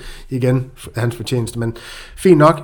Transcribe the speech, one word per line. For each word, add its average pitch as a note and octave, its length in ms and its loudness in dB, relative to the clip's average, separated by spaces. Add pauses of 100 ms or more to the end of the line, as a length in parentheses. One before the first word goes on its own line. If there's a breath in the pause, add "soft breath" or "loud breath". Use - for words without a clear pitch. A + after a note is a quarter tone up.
(300 loud breath)
igen B2+ 480 -2
f-, - 220 -10
hans A#2 160 -2
fortjeneste, A#2 420 -6
men A2+ 180 -6 (400 loud breath)
fint F3+ 220 4
nok, D3+ 260 4